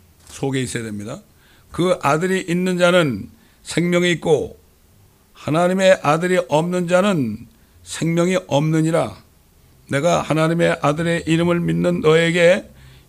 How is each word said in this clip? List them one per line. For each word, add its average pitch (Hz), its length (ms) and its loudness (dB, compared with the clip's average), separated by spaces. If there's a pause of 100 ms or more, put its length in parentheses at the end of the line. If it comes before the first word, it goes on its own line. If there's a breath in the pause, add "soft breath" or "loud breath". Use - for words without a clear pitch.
(280)
속에 135 340 -6
있어야 120 220 -6
됩니다. 110 380 -12 (500 soft breath)
그 175 300 0
아들이 180 400 0
있는 180 360 -2
자는 175 520 2 (340 soft breath)
생명이 175 500 0
있고 156 460 -2 (760)
하나님의 185 680 2
아들이 170 460 0
없는 175 400 -2
자는 180 600 0 (360 soft breath)
생명이 170 540 -2 (100)
없느니라. 156 680 0 (760)
내가 156 320 0
하나님의 165 600 0
아들의 165 460 -2
이름을 170 320 2
믿는 170 420 -2
너에게 170 680 4 (400 soft breath)